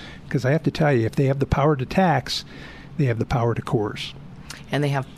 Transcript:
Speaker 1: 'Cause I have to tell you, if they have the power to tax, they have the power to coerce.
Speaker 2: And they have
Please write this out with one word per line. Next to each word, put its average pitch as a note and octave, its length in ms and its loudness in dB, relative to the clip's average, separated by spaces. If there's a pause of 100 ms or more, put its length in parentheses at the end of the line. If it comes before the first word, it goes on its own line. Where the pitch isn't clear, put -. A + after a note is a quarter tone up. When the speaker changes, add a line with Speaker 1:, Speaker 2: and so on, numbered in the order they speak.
(280)
Speaker 1:
'Cause C3 160 0
I B2+ 60 4
have D#3+ 140 2
to D3 60 2
tell D3 220 4
you, A#2 140 4
if - 100 -4
they C#3+ 100 4
have C#3 120 2
the B2+ 80 0
power D3 300 4
to C3 100 -2
tax, - 580 2 (540)
they D3 80 4
have A2+ 120 2
the A#2 60 0
power A#2 300 2
to - 80 -4
coerce. - 500 -2 (580)
Speaker 2:
And C#3 140 2
they C#3+ 60 2
have C3+ 160 0 (120)